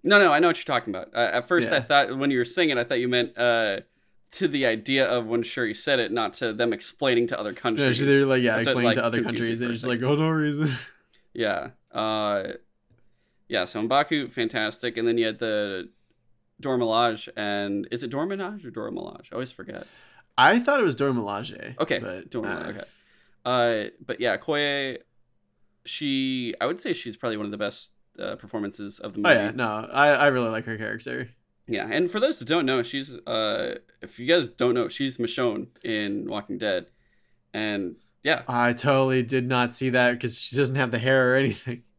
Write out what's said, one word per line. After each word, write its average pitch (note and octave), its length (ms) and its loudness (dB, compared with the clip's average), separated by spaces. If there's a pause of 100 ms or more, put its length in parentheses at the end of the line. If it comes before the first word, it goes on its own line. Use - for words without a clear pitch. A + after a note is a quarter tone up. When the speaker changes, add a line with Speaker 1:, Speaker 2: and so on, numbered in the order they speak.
Speaker 1:
No, G3+ 160 6
no, F3+ 140 8
I C#3+ 60 6
know E3+ 100 6
what E3 80 2
you're - 80 -10
talking A#2+ 300 -2
about. F2+ 200 -10
Uh, A2+ 200 2
at B2 120 0
first, D3+ 240 2
I D#3 60 2
Speaker 2:
Yeah. C3 60 2
Speaker 1:
thought, C#3 360 4
when C#3 120 2
you C3 80 2
were A#2+ 80 4
singing, D3+ 320 2
I A#2+ 60 2
thought B2 160 0
you B2 80 0
meant, B2 280 2
uh, A2+ 440 2 (500)
to - 180 -4
the C#3 180 0
idea A#2+ 400 2
of A#2 200 0
when A#2 160 0
Shuri A2+ 320 -4
said C#3 260 0
it, G#2 120 -2
not A2 220 -2
to A#2 180 -4
them A#2 220 0
explaining A#2+ 540 0
to - 120 -4
other G#2 120 -6
Speaker 2:
No, - 40 -10
Speaker 1:
countries. B2 440 0
Speaker 2:
so C#3 40 2
they're C#3 220 6
like, B2+ 160 4
yeah, A2+ 140 4
Speaker 1:
That's A2+ 100 2
what, - 60 2
Speaker 2:
explaining B2 160 2
Speaker 1:
like, A2 80 4
Speaker 2:
to A#2+ 80 0
other A#2 180 0
Speaker 1:
confused A2+ 160 -2
me A#2+ 60 0
Speaker 2:
countries, A2+ 160 -2
Speaker 1:
for B2 40 -2
Speaker 2:
and A#2+ 60 -2
Speaker 1:
a A#2 40 -2
Speaker 2:
it's A2+ 80 -8
just C3+ 60 -4
like, A#2+ 120 -2
Speaker 1:
second. B2+ 100 0
Speaker 2:
"Oh, D3 60 4
no D#3 140 2
reason." D3+ 380 0 (340)
<laughs> - 320 -20
Speaker 1:
Yeah. G2 360 -2 (220)
Uh, G#2+ 600 -2 (960)
yeah, F#2 160 0
so G#2+ 180 -8
M'Baku, C#3 480 0
fantastic. A2+ 680 -4
And A#2 100 0
then A#2 100 2
you A#2 80 4
had A2 120 -4
the G#2 500 -2 (720)
Dora C3 180 -2
Milaje, A#2 580 2
and G2+ 540 -2
is A#2+ 120 -6
it A#2+ 80 -8
Dora C#3+ 160 -4
Milaje G3 400 -8
or A#2+ 40 -12
Dora A2 220 -8
Milaje? - 400 -12
I - 20 -16
always B2 180 -8
forget. - 340 -14 (500)
Speaker 2:
I D#3+ 220 8
thought C#4 220 2
it A3+ 40 4
was D3+ 100 2
Dora C3+ 180 0
Milaje, G#2 680 -6
Speaker 1:
Okay, C#3+ 180 0
Speaker 2:
but, F#2 320 -8
Speaker 1:
Dora A2 200 -6
Speaker 2:
uh, E2 140 -6
Speaker 1:
Milaje, - 120 -10
okay. - 80 -12 (600)
Uh, A#2+ 460 2 (140)
but - 160 -8
yeah, A2 160 2
Okoye, C#3+ 600 -2 (880)
she, C3 720 -4
I A#2 60 0
would B2+ 140 -2
say - 120 -4
she's A2 240 -8
probably A2 220 -4
one G#2 80 -6
of G2+ 60 -8
the G#2+ 60 -10
best, - 360 -8 (240)
uh, G2 180 -8
performances G#2 600 -10
of G#2 160 -12
the G#2+ 60 -6
Speaker 2:
Oh, - 20 -2
Speaker 1:
movie. D3 180 6
Speaker 2:
yeah, G2+ 120 -2
no, A2+ 380 -2
I, C#3+ 200 6
I C#3+ 160 6
really B2+ 240 2
like A2 160 -4
her A2+ 100 -6
character. A2+ 540 -8 (380)
Speaker 1:
Yeah, G#2 200 -2
and E3+ 220 0
for G#3 80 -4
those C4+ 220 0
that A2 80 -12
don't D#3+ 180 2
know, C3 160 2
she's, C3+ 320 -8 (120)
uh, A2 500 -2 (260)
if - 160 -18
you A#2+ 80 -8
guys D#3 220 4
don't B2 260 2
know, A#2+ 140 0
she's C3+ 300 -6
Michonne A#2 500 -2 (160)
in G#2 420 -4
Walking G2+ 320 -8
Dead. G2 280 -2 (680)
And, G2+ 420 -4 (280)
yeah. D3+ 240 2
Speaker 2:
I A#2+ 240 2
totally C3 500 2
did B2 240 0
not B2 280 0
see C3 160 -2
that B2 280 4
'cause A#2 180 -4
she - 200 -6
doesn't C#3 200 0
have C3 140 0
the A#2+ 80 -2
hair B2+ 340 4
or C3 40 4
anything. B2 480 -2 (140)